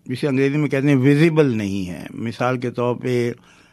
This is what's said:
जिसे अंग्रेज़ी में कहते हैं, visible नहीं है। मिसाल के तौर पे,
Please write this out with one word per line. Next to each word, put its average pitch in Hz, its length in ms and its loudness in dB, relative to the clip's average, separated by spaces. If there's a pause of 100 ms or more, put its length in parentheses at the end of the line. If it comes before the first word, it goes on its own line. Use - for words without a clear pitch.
जिसे 127 180 -4
अंग्रेज़ी 139 300 0
में 147 140 0
कहते 139 180 0
हैं, 143 80 6
visible 147 500 4
नहीं 101 380 -2
है। 87 300 -10
मिसाल 123 440 -4
के 123 120 -6
तौर 120 240 -2
पे, 123 400 -4 (380)